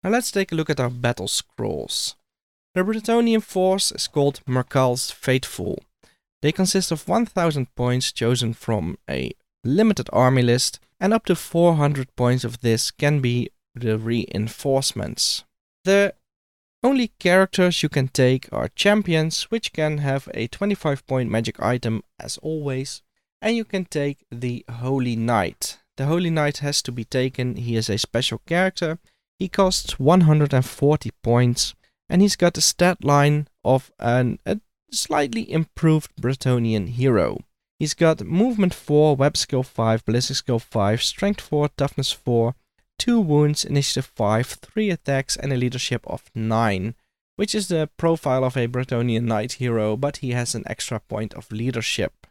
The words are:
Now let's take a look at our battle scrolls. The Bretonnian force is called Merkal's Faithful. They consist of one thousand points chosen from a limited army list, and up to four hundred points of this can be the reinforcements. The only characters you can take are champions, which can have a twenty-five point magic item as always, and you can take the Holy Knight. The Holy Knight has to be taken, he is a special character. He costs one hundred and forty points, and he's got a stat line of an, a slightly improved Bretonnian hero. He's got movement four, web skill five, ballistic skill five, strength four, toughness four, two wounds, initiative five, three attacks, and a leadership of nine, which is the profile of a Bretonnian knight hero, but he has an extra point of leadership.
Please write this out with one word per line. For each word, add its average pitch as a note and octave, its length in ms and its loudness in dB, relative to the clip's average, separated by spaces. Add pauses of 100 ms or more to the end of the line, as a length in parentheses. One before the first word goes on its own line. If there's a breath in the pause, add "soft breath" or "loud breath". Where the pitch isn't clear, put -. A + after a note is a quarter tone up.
Now F#3+ 80 -2
let's A#3+ 200 0
take G3 200 -2
a E3 40 -4
look D#3+ 140 -2
at D3 100 0
our B2 120 0
battle A#2+ 380 -4
scrolls. - 880 -6 (580)
The F#3 80 2
Bretonnian A3 580 2
force F#3 500 0
is - 160 -6
called C#3+ 400 0
Merkal's B2+ 640 0
Faithful. - 720 -4 (600 soft breath)
They D3+ 100 2
consist F#3+ 400 0
of D#3 160 -6
one A3+ 200 2
thousand D3+ 480 -2
points B2 360 -2
chosen A#2 420 0
from F#2+ 440 -4 (100)
a C2 240 -4 (320)
limited F#3+ 480 2
army B2+ 300 4
list, A#2+ 380 2 (200)
and G3 140 2
up A#3 120 0
to F3+ 100 2
four E3+ 400 2
hundred C#3+ 400 0
points B2 280 2
of A#2+ 180 -8
this A2+ 280 2
can D3 300 0
be A#2+ 300 0 (260)
the A2 240 -2
reinforcements. A2+ 1400 -2 (420)
The G3 300 2 (680)
only B3+ 280 2 (100)
characters F#3 640 4
you D3+ 60 -2
can C3 180 0
take B2+ 440 2
are - 180 -2
champions, F3 840 0
which A3+ 200 -4
can D#3 280 -2
have C#3 340 -2
a A#2 140 -4
twenty-five F#3 580 -4
point B2+ 240 -2
magic A2+ 320 -4
item A2+ 420 -2 (160)
as - 200 -12
always, C#3+ 640 -6 (360)
and A#3 160 -2
you A3+ 100 -4
can F#3 200 -6
take C#3+ 460 -4
the A#2+ 400 -6
Holy B2 440 -2
Knight. A2+ 640 -2 (200)
The C3+ 100 -2
Holy E3+ 240 0
Knight D3 280 0
has C#3+ 240 -2
to C3 80 -8
be A#2+ 120 -8
taken, B2+ 540 -2
he A#2 180 -4
is A2 120 0
a G#2 120 -2
special - 480 -4
character. E3+ 500 -2 (400)
He F#3+ 100 -4
costs - 520 0
one F3 220 6
hundred D3+ 340 6
and C3 100 4
forty C#3+ 460 0 (100)
points, A#2+ 540 2 (340)
and F#3 140 6
he's G3+ 120 2
got - 220 2
a D#3+ 40 -2
stat - 420 0
line C#3+ 440 4 (160)
of C3 360 0
an, B2 440 0
a G#3 160 -4 (340)
slightly A3 560 -4
improved D#3 720 0
Bretonnian A#2+ 680 0
hero. A#2 500 2 (400)
He's D3+ 140 -2
got D#3+ 320 2
movement G3 480 2
four, D3 420 4
web C#3+ 220 2
skill B2+ 260 -2
five, A2+ 420 0
ballistic B2+ 300 0
skill A#2+ 240 -2
five, G#2+ 420 0
strength - 380 -2
four, D3 300 -2
toughness - 420 -4
four, A#2 440 0 (440)
two A#3+ 220 2
wounds, D3+ 420 2
initiative - 500 -2
five, G#2+ 340 0
three - 420 -4
attacks, C#3 480 -2
and C#3 160 -4
a - 20 0
leadership B2 520 -2
of - 180 -10 (100)
nine, A2 580 0 (440)
which G#3 180 -2
is G#3 140 -4
the D#3+ 260 -2
profile C#3+ 480 0
of B2+ 140 -2
a A#2+ 100 0
Bretonnian A#2+ 560 -2
knight A2+ 300 -2
hero, A2+ 420 -2
but C#3+ 220 -4
he B2+ 140 -6
has B2 220 -4
an A2+ 120 -6
extra - 340 -8
point - 360 -8
of - 180 -16
leadership. A#2 760 -4